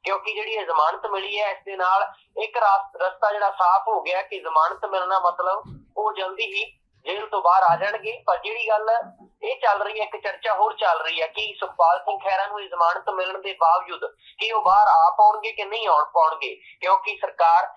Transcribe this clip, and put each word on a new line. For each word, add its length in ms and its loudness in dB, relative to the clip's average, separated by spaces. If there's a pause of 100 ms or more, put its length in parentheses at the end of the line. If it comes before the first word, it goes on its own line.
ਕਿਉਂਕਿ 300 -4
ਜਿਹੜੀ 180 -8
ਇਹ 140 -6
ਜ਼ਮਾਨਤ 400 0
ਮਿਲੀ 340 -6
ਹੈ, 120 -2
ਇਸ 140 -10
ਦੇ 120 -10
ਨਾਲ 360 0 (300)
ਇੱਕ 140 -6
ਰਾਸ-, 440 2
ਰਸਤਾ 300 0
ਜਿਹੜਾ 180 0
ਸਾਫ਼ 380 2
ਹੋ 140 0
ਗਿਆ 200 -2
ਕਿ 180 -10
ਜ਼ਮਾਨਤ 460 0
ਮਿਲਣਾ 340 -2
ਮਤਲਬ 640 -2 (140)
ਉਹ 160 -2
ਜਲਦੀ 320 -6
ਹੀ 340 -8 (260)
ਜੇਲ੍ਹ 220 -8
ਤੋਂ 140 -4
ਬਾਹਰ 220 4
ਆ 120 4
ਜਾਣਗੇ। 520 -6
ਪਰ 160 2
ਜਿਹੜੀ 260 -6
ਗੱਲ 200 2 (540)
ਇਹ 120 -4
ਚੱਲ 280 0
ਰਹੀ 160 -6
ਹੈ, 60 -2
ਇੱਕ 120 -12
ਚਰਚਾ 360 -4
ਹੋਰ 200 0
ਚੱਲ 260 2
ਰਹੀ 220 -4
ਹੈ 60 -2
ਕਿ 320 -8
ਸੁਖਪਾਲ 400 2
ਸਿੰਘ 300 -4
ਖਹਿਰਾ 180 0
ਨੂੰ 140 -10
ਇਹ 80 -14
ਜ਼ਮਾਨਤ 400 0
ਮਿਲਣ 320 -6
ਦੇ 120 -8
ਬਾਵਜੂਦ 520 0 (340)
ਕੀ 120 -4
ਉਹ 120 -2
ਬਾਹਰ 240 6
ਆ 300 6
ਪਾਉਣਗੇ 340 4
ਕਿ 140 -8
ਨਹੀਂ 220 -6
ਆਉਣ 160 4
ਪਾਉਣਗੇ, 520 0 (260)
ਕਿਉਂਕਿ 400 0
ਸਰਕਾਰ 560 2